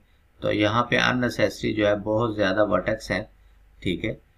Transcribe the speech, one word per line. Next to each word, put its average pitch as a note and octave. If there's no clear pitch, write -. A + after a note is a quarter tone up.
तो G#2+
यहाँ G#2
पे B2+
अननेसेसरी A#2
जो G#2+
है G#2
बहुत G#2+
ज़्यादा G#2
वर्टेक्स G2
हैं, G2
ठीक E2+
है। D2+